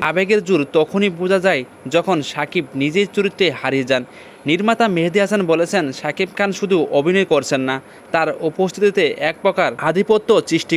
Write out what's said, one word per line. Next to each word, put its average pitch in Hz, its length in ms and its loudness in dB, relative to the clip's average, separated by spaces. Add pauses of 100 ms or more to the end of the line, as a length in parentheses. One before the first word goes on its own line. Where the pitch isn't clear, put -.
(100)
আবেগের 190 340 0
জোর 175 160 2 (120)
তখনই 190 380 2
বোঝা 180 280 0
যায়, 170 240 0 (320)
যখন 175 220 2 (160)
শাকিব 147 320 -4 (100)
নিজেই 151 400 0
চরিত্রে 196 320 0 (140)
হারিয়ে 131 300 -2
যান। 127 140 0 (460)
নির্মাতা 220 380 2
মেহেদী 170 320 0
হাসান 196 220 0 (100)
বলেছেন, 170 400 0
শাকিব 156 440 -6
খান 202 160 0
শুধু 190 240 0 (220)
অভিনয় 185 340 2
করছেন 139 360 0
না, 131 80 -2 (360)
তার 160 160 0 (120)
উপস্থিতিতে 185 640 0 (240)
এক 165 140 -6
প্রকার 180 280 2 (180)
আধিপত্য 208 400 2 (180)
সৃষ্টি 165 300 -2